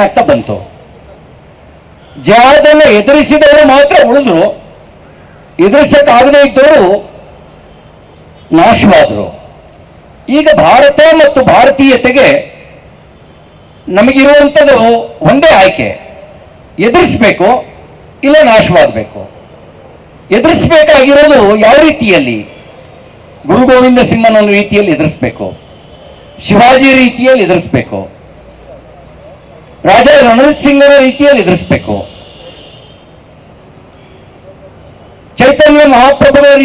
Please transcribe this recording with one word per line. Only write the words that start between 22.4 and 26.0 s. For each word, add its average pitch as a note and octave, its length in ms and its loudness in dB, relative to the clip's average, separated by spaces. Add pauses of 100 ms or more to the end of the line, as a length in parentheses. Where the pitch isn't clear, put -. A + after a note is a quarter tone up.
ಗುರು A#3 200 0
ಗೋವಿಂದ B3+ 320 2 (100)
ಸಿಂಹನ A3+ 360 0 (100)
ರೀತಿಯಲ್ಲಿ G3+ 400 -4
ಎದುರಿಸ್ಬೇಕು, C3 500 -8 (1000)